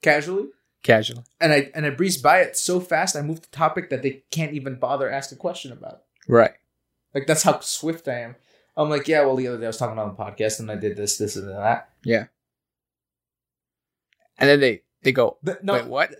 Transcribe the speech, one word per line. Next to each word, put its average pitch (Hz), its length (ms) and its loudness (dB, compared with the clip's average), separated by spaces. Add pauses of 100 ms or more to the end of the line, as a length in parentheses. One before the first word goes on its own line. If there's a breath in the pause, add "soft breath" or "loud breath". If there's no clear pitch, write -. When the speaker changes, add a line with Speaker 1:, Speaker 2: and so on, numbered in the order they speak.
Speaker 1:
Casually. 160 460 2 (340)
Speaker 2:
Casually. 120 400 2 (180)
Speaker 1:
And 160 100 4
I, 143 240 2
and 151 120 -4
I 143 40 -2
breezed 147 320 -2
by 160 180 6
it - 180 0
so 180 200 -2
fast, 180 380 -2
I 143 60 -6
moved 160 220 -8
the - 120 -20
topic 160 320 0
that 127 140 -4
they 135 280 -4
can't 156 220 -4
even 131 260 -10
bother 131 320 -2
ask 135 220 -8
a 131 40 -20
question - 360 -10
about - 220 -16
it. - 80 -20 (300)
Speaker 2:
Right. 117 200 8 (640)
Speaker 1:
Like, 139 120 -4
that's 156 160 0
how - 180 4
swift - 480 -8
I 123 120 -6
am. 117 160 -14 (400)
I'm 151 140 0
like, 147 180 -2
"Yeah, 151 160 4
well, 131 120 2
the 127 120 -2
other 123 80 -6
day 113 80 -8
I 117 40 -4
was - 100 -8
talking 110 200 -4
on 104 100 -4
the 95 140 -10
podcast 107 380 -4
and 110 100 -10
I 107 60 -8
did 98 220 -4
this, 104 180 -4
this, 107 200 -4
and 98 120 -10
that." 101 400 -2 (160)
Speaker 2:
Yeah. 113 220 0 (2000)
And 139 140 4
then 143 100 8
they, 120 220 2 (180)
they 131 120 2
go, 123 300 2
Speaker 1:
The, 175 200 -6
no, 196 100 -2
Speaker 2:
"Wait, 120 140 0
what?" 135 320 -4